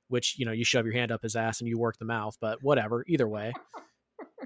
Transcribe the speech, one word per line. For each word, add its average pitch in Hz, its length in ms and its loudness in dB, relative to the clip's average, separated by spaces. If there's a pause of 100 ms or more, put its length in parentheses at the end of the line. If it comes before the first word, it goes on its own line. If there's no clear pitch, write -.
which, - 300 0
you 123 80 0
know, 113 60 0
you 113 120 0
shove 117 220 4
your 110 80 0
hand 120 180 0
up 107 100 -2
his 113 140 -4
ass 113 240 0
and 120 80 -4
you 117 100 0
work 113 200 0
the 113 60 -10
mouth, 110 360 -4
but 110 220 -4
whatever, 123 440 2
either 139 220 2
way. 107 240 -4 (920)